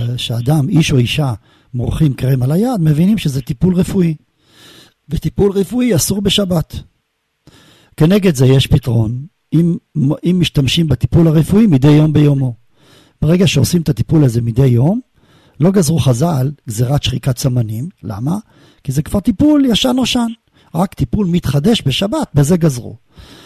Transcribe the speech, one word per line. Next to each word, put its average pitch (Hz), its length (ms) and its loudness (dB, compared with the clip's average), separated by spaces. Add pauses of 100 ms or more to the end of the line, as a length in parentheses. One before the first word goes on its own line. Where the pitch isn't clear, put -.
(160)
שאדם, 127 520 -2
איש 156 240 0
או 143 60 2
אישה, 123 340 -2 (420)
מורחים 127 400 -2
קרם 127 280 -2
על 127 100 0
היד, 220 280 0
מבינים 165 380 2
שזה 139 240 -4
טיפול 175 320 -2
רפואי. 175 400 0 (960)
וטיפול 190 440 -2
רפואי 220 440 -2
אסור 196 260 -2
בשבת. 180 520 -2 (1200)
כנגד 185 380 4
זה 127 120 2
יש 135 200 4
פתרון. 117 520 0 (340)
אם, 170 240 2 (480)
אם 180 160 0
משתמשים 147 460 0
בטיפול 160 420 2
הרפואי 165 380 2
מדי 147 240 4
יום 151 220 4
ביומו. 143 420 0 (680)
ברגע 175 240 2
שעושים 147 360 0
את - 60 -6
הטיפול 156 360 2
הזה 120 180 0
מדי 117 240 0
יום, 135 340 2 (600)
לא 165 100 2
גזרו 165 280 2
חז"ל 135 520 0 (180)
גזירת 123 340 -2
שחיקת 131 360 -4
סמנים. 123 500 -4 (140)
למה? 117 340 -6 (480)
כי 139 80 -6
זה 143 100 -2
כבר - 180 -4
טיפול 277 440 2
ישן 247 320 0
נושן. 240 300 -2 (480)
רק 175 200 -2
טיפול 196 320 -2
מתחדש 170 600 0
בשבת, 208 480 -2
בזה 147 220 2
גזרו. 123 400 -2 (500)